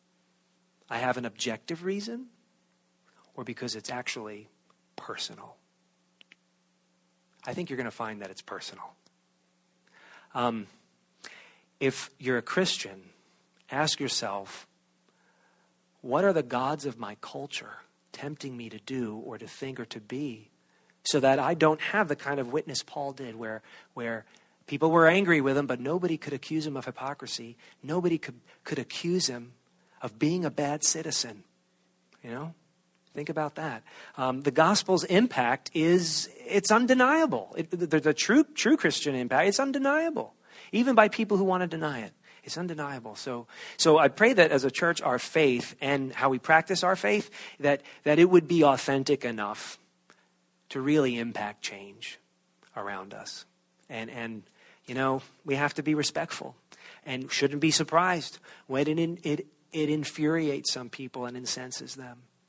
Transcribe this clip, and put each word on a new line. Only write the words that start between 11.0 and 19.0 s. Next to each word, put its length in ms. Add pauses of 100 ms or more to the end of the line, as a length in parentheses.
if 280 (100)
you're 200
a 40
Christian, 600 (680)
ask 300
yourself, 680 (1300)
what 240
are 80
the 100
gods 440
of 120
my 220
culture 540 (380)
tempting 440
me 140
to 80
do 380